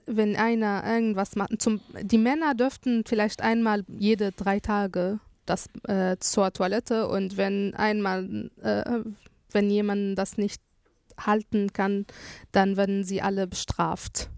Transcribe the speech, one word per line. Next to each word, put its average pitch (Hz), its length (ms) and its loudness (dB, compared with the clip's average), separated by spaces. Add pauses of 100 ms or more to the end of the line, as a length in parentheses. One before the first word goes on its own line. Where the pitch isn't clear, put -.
wenn 214 300 0
einer 220 500 2
irgendwas 214 480 0
macht. 214 260 -2
Zum, 214 200 0 (200)
die 220 180 4
Männer 285 360 4
dürften 240 500 0
vielleicht 214 380 0
einmal 220 460 2
jede 208 420 2
drei 196 300 0
Tage 202 580 0 (280)
das, 170 220 -2 (200)
äh, 185 320 2
zur 190 320 2
Toilette 220 560 0
und 196 280 -2
wenn 196 380 0
einmal, 208 760 -2 (120)
äh, 220 380 0 (500)
wenn 208 180 2
jemand 202 480 2
das 196 200 -4
nicht 202 260 -2 (560)
halten 208 540 0
kann, 202 340 -2 (460)
dann 196 240 4
werden 196 260 2
sie 190 180 -4
alle 196 280 -2
bestraft. - 880 -4